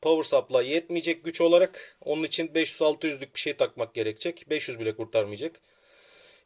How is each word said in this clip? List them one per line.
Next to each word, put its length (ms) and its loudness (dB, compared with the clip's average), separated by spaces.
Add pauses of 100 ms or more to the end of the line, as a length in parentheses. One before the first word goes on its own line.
power 360 2
supply 320 2
yetmeyecek 540 -2
güç 180 -4
olarak. 600 4
Onun 220 -4
için 320 -4
beş 160 0
yüz 100 -8
altı 260 2
yüzlük 280 -8
bir 40 -6
şey 140 -4
takmak 400 -2
gerekecek. 560 -6
Beş 200 -4
yüz 100 -8
bile 160 -4
kurtarmayacak. 680 -4 (840)